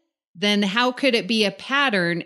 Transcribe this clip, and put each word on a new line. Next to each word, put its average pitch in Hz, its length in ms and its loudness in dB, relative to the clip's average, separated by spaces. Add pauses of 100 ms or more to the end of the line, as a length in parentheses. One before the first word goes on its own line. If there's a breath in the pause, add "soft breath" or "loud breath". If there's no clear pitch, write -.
(340)
Then 208 280 2
how 233 300 0
could 254 240 0
it 196 100 -2
be 220 180 2
a 196 60 2
pattern? 196 760 -2